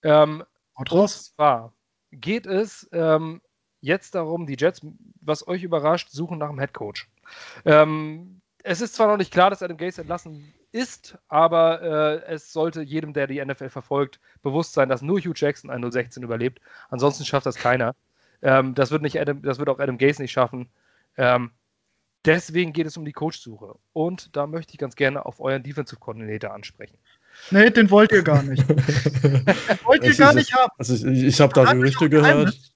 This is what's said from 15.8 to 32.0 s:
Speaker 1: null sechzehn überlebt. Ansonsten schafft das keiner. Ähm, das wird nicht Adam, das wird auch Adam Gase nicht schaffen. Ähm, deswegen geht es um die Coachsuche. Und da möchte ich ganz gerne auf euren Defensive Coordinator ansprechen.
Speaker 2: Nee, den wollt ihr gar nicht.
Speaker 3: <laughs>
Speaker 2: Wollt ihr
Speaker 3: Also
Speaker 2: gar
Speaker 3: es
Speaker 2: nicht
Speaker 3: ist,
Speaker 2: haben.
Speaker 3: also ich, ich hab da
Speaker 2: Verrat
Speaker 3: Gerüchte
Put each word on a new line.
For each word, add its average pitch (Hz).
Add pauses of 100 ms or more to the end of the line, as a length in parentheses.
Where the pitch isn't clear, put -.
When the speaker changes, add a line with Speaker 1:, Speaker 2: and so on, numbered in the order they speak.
Speaker 1:
null 120
sechzehn 123
überlebt. 117 (300)
Ansonsten 139
schafft 139
das 127
keiner. 123 (480)
Ähm, 131
das 131
wird 151
nicht 151
Adam, 143
das 139
wird 139
auch 135
Adam 135
Gase 139
nicht 127
schaffen. 123 (480)
Ähm, 123 (720)
deswegen 165
geht 156
es 151
um 160
die 147
Coachsuche. 110 (160)
Und 170
da 143
möchte 160
ich -
ganz 131
gerne 139
auf -
euren 135
Defensive 139
Coordinator 107
ansprechen. - (540)
Speaker 2:
Nee, 208
den 226
wollt 214
ihr 196
gar 147
nicht. 135
Speaker 3:
<laughs> 147
Speaker 2:
Wollt 277
ihr 277
Speaker 3:
Also 277
Speaker 2:
gar 277
Speaker 3:
es -
Speaker 2:
nicht -
Speaker 3:
ist, 254
Speaker 2:
haben. 254
Speaker 3:
also 127
ich, 131
ich 131
hab 139
da 135
Speaker 2:
Verrat 127
Speaker 3:
Gerüchte 131